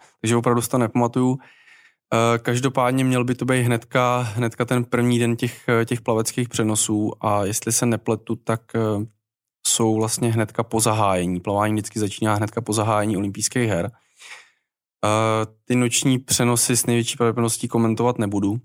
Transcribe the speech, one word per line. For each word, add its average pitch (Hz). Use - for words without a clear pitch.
takže 113
opravdu 120
si 110
to 135
nepamatuju. 123
Eh, 117
každopádně 127
měl 127
by 123
to 120
být 127
hnedka, 123
hnedka 117
ten 123
první 120
den 117
těch, -
těch 117
plaveckých 117
přenosů 107
a 104
jestli 104
se 117
nepletu, 113
tak, -
eh, 107
jsou 110
vlastně 113
hnedka 113
po 113
zahájení. 98
Plavání 101
vždycky 107
začíná 107
hnedka 107
po 107
zahájení 107
olympijských 104
her. 95
Eh, 110
ty 123
noční 123
přenosy 120
s -
největší 117
pravděpodobností 117
komentovat 117
nebudu. 101